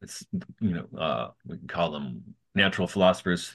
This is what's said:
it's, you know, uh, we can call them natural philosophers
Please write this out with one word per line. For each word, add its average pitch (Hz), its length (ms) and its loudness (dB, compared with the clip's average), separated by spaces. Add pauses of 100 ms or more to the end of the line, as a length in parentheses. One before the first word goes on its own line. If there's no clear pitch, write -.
it's, - 240 -14 (360)
you 107 100 4
know, 82 160 -4 (100)
uh, 65 340 -2 (140)
we - 120 -12
can - 100 -16
call 85 240 0
them 69 440 -10 (200)
natural 98 320 4
philosophers 92 680 4